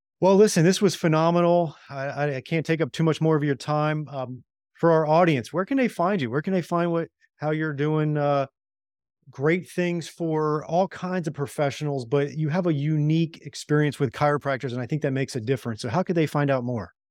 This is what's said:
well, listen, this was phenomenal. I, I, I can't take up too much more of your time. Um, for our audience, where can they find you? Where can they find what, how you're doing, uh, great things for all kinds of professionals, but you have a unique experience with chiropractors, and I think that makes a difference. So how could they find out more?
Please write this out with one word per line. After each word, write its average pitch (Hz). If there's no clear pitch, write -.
well, 190
listen, 202
this 185
was 190
phenomenal. 170
I, 139
I, 143
I 131
can't 165
take 160
up 139
too 165
much 160
more 160
of 143
your 143
time. 151
Um, 127
for 170
our 160
audience, 156
where 180
can 277
they 254
find 185
you? 117
Where 143
can 190
they 180
find 170
what, 165
how 151
you're 156
doing, 151
uh, 143
great 156
things 175
for 156
all 180
kinds 180
of 151
professionals, 139
but 143
you 156
have 175
a 170
unique 156
experience 147
with 135
chiropractors, 139
and 123
I 123
think 151
that 139
makes 135
a 120
difference. 117
So 123
how 170
could 180
they 160
find 143
out 131
more? 120